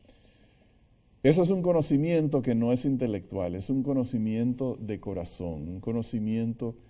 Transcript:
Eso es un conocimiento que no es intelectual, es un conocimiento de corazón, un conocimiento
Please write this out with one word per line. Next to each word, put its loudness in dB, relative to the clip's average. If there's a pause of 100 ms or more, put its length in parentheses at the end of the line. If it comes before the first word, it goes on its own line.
(1200)
Eso 6
es 4
un 2
conocimiento 2
que 0
no 2
es 0
intelectual, -2
es -6
un 0
conocimiento -2
de -6
corazón, -6
un -8
conocimiento -2 (140)